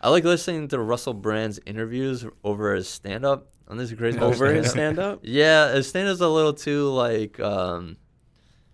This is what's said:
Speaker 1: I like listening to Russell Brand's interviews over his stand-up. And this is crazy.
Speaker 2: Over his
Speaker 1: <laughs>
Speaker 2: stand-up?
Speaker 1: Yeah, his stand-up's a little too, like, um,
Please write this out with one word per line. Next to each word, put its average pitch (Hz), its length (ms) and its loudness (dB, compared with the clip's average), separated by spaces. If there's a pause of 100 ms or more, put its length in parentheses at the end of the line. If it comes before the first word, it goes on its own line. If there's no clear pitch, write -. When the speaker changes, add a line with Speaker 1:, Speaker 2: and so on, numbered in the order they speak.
Speaker 1:
I 117 80 2
like 160 160 4
listening 170 420 0
to 139 120 -4
Russell 120 340 -4
Brand's 107 520 -4
interviews 120 600 -6 (180)
over 104 320 0
his 92 140 -4
stand-up. 123 580 -4 (220)
And 113 100 -10
this 123 120 -6
is 110 60 -10
crazy. 117 220 -2
Speaker 2:
Over 123 340 4
his 156 180 2
Speaker 1:
<laughs> - 0 -
Speaker 2:
stand-up? 156 520 -2
Speaker 1:
Yeah, 151 500 6
his 135 140 0
stand-up's 190 320 -2
a 175 80 4
little 156 260 4
too, 147 360 -2
like, 117 500 0
um, 90 580 -4 (760)